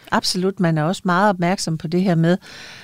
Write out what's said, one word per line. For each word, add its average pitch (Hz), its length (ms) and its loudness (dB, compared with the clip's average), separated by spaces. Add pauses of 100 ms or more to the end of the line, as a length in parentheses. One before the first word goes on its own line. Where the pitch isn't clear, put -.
(100)
absolut. 190 480 -2
Man 165 180 2
er 151 60 0
også 175 220 -2
meget 190 240 2
opmærksom 180 480 -2
på 156 100 -8
det 175 140 0
her 185 140 2
med, 165 220 4 (460)